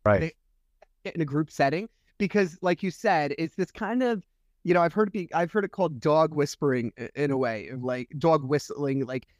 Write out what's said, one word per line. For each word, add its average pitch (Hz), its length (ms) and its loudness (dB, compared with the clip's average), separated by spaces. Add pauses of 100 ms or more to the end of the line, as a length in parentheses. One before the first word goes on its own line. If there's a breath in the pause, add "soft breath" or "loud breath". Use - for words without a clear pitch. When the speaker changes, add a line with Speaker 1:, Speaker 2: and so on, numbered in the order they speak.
Speaker 1:
Right. 107 300 4 (720)
Speaker 2:
They, 190 80 -8
in 165 80 -4
a 156 40 0
group 147 240 -2
setting, 160 380 0 (300)
because 190 440 0
like 180 220 0
you 185 80 -2
said, 156 460 0
it's 165 180 -6
this 185 160 -4
kind 233 320 -4
of, 233 220 -2 (380)
you 180 100 2
know, 233 80 6
I've 226 120 2
heard 214 140 2
it 185 60 -10
be, 180 200 -6
I've 170 180 0
heard 208 120 0
it 190 80 -6
called 160 300 -2
dog 156 340 4
whispering 135 640 0
i-, 117 160 -8
in 143 160 0
a 135 60 0
way, 110 320 -2
of, 123 140 -10
like, 127 340 -4
dog 156 260 4
whistling. 139 640 -2
Like, 127 220 -8 (120)